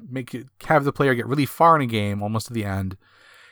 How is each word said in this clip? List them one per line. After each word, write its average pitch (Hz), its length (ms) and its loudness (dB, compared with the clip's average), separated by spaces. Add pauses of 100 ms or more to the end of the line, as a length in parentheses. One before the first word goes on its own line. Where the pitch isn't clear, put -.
make 127 240 -10
it, 123 140 -12 (180)
have 151 180 4
the 139 100 0
player 139 200 2
get 117 140 -2
really 139 180 0
far 165 300 4
in 151 60 0
a 127 60 -2
game, 104 360 -2
almost 110 240 -4
to 120 60 -14
the 110 120 -4
end, 95 320 -4 (540)